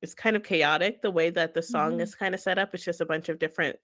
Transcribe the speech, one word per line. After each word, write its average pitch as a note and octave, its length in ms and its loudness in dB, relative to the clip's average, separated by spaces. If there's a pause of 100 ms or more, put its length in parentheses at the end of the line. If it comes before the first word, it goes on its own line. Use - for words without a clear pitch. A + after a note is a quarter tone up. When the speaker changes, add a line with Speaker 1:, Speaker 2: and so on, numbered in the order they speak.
Speaker 1:
it's E3+ 120 -12
kind A3 220 2
of G#3 80 -4
chaotic D#3+ 580 2
the G#3+ 80 0
way E3+ 200 4
that E3 240 0
the E3 80 0
song E3 380 0
Speaker 2:
Mm-hmm. - 20 -2
Speaker 1:
is G#3 120 -6
kinda F#3+ 240 -2
set F#3 200 0
up. G3 160 0
It's F3+ 100 -10
just F3 180 -4
a E3 40 0
bunch D#3+ 240 -2
of D#3+ 100 -6
different, D#3 440 -2